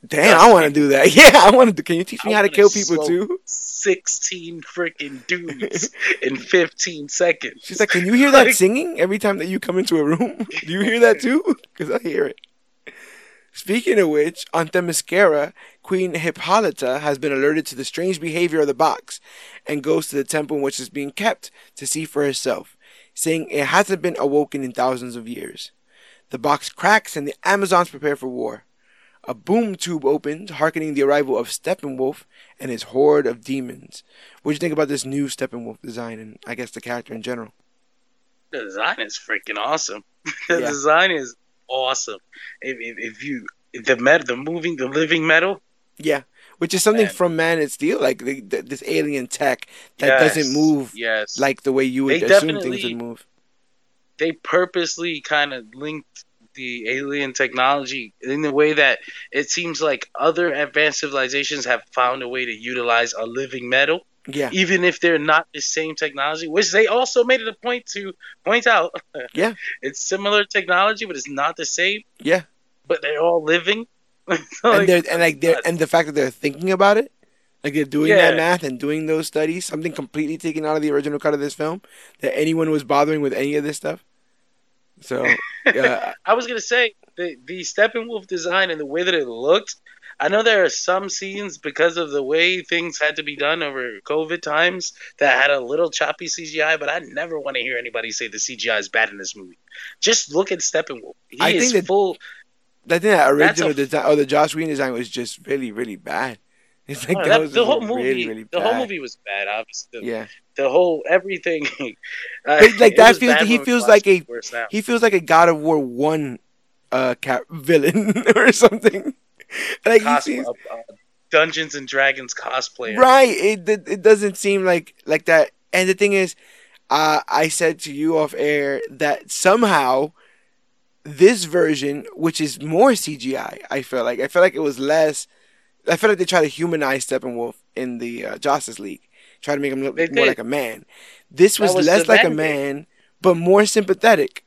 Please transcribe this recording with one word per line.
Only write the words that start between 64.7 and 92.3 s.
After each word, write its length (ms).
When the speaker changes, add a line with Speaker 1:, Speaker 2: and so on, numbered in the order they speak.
Speaker 2:
if 160
they're 200
not 340
the 80
same 340
technology, 520
which 240
they 160
also 360
made 180
it 60
a 60
point 400
to 200
point 240
out. 240
<laughs> 220
Speaker 1:
Yeah. 180
Speaker 2:
It's 200
similar 420
technology, 600
but 100
it's 140
not 280
the 80
same. 360
Speaker 1:
Yeah. 220
Speaker 2:
But 160
they're 180
all 220
living. 480
<laughs> 360
Like, 120
Speaker 1:
And 260
they're, 220
and, 100
like, 200
they're, 120
Speaker 2:
nuts. 140
Speaker 1:
and 120
the 80
fact 200
that 60
they're 180
thinking 400
about 260
it, 140
like, 120
they're 100
doing 240
that 220
Speaker 2:
Yeah. 60
Speaker 1:
math 260
and 160
doing 260
those 220
studies, 380
something 280
completely 460
taken 260
out 100
of 60
the 100
original 280
cut 160
of 40
this 140
film, 280
that 140
anyone 360
was 120
bothering 380
with 120
any 220
of 80
this 140
stuff. 260
So, 240
Speaker 2:
<laughs> 160
Speaker 1:
yeah. 480
Speaker 2:
I 80
was 140
gonna 120
say, 340
the, 300
the 160
Steppenwolf 640
design 440
and 80
the 60
way 180
that 100
it 140
looked, 480
I 100
know 120
there 240
are 40
some 400
scenes 500
because 380
of 120
the 140
way 400